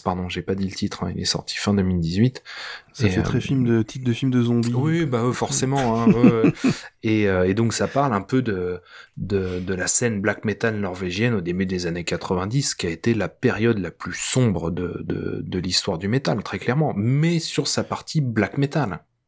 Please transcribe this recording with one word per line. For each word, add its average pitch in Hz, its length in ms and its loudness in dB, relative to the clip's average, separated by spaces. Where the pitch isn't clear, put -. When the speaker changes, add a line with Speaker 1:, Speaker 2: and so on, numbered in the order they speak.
Speaker 1:
pardon, 90 280 -2
j'ai 90 120 -6
pas 98 140 -2
dit 98 100 -2
le 95 80 -4
titre, - 300 -4
hein, 90 100 -4
il 92 80 -6
est 90 40 -2
sorti - 320 -4
fin - 160 2
deux 98 100 4
mille 92 160 2
dix-huit. 92 420 2
Speaker 2:
Ça 123 120 0
Speaker 1:
Et, 98 40 6
Speaker 2:
fait 87 120 0
très 117 180 0
Speaker 1:
euh, - 20 -4
Speaker 2:
film 131 240 0
de, 113 180 4
titre 131 220 -8
de 120 80 2
film 131 180 0
de 123 100 4
zombies. 120 320 2
Speaker 1:
Oui, 160 320 2
bah, 123 140 0
euh, 120 140 2
forcément, 127 680 0
hein, 117 60 4
ouais, 117 240 6
ouais. - 100 4
Speaker 2:
<laughs> - 260 -20
Speaker 1:
Et, 107 240 2
euh, 92 200 4
et 98 60 2
donc 113 200 2
ça 98 140 0
parle 139 260 0
un 98 80 0
peu 131 200 0
de, 90 400 -4
de, 92 420 -2
de 92 140 -2
la 90 140 -2
scène 113 320 0
black 101 260 -2
metal 107 340 0
norvégienne 95 540 -2
au 98 80 0
début 87 240 0
des 92 200 -2
années 85 200 -4
quatre-vingt-dix, 98 680 -2
qui - 120 -4
a - 20 0
été 113 240 0
la 95 160 0
période 110 500 2
la 82 120 -4
plus - 220 -10
sombre 92 560 2
de, - 340 -4
de, - 380 -4
de 92 180 -4
l'histoire 92 380 -2
du 98 100 -4
métal, 131 360 0
très - 160 -6
clairement, 131 360 0
mais 143 440 2
sur - 280 -2
sa - 160 0
partie - 380 -4
black 110 360 0
metal. 135 460 -2